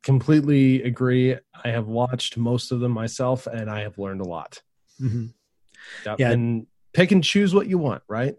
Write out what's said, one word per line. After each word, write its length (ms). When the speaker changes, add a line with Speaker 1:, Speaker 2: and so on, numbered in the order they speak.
Speaker 1:
Completely 800
agree. 520
I 40
have 180
watched 500
most 360
of 80
them 120
myself, 540
and 240
I 100
have 180
learned 220
a 80
lot. 340
Speaker 2:
Mm-hmm. 260
Speaker 1:
Yep. 140
Speaker 2:
Yeah. 120
Speaker 1:
And 360
pick 180
and 140
choose 300
what 120
you 120
want, 280
right? 320